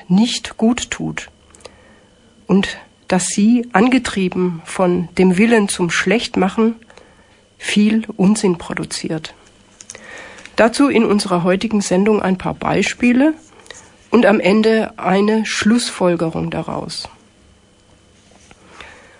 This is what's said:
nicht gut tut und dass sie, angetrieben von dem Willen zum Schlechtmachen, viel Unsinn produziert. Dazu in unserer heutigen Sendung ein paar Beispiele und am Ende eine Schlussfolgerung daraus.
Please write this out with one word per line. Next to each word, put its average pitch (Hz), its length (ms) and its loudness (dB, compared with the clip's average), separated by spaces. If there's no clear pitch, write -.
nicht 214 500 0
gut 240 320 0
tut 156 400 -8
und - 300 0
dass 180 200 0
sie, 233 440 2
angetrieben 185 960 -2
von 180 500 -2
dem 185 220 4
Willen 220 320 2
zum 175 200 -4
Schlechtmachen, 214 840 0
viel 214 420 2
Unsinn 196 400 2
produziert. - 800 -8
Dazu 233 320 4
in 226 160 2
unserer 190 380 0
heutigen 196 400 0
Sendung 202 400 0
ein 185 160 0
paar 180 160 -6
Beispiele 240 800 0
und 240 140 4
am 196 160 4
Ende 220 580 2
eine 208 460 2
Schlussfolgerung 175 1080 0
daraus. - 560 -8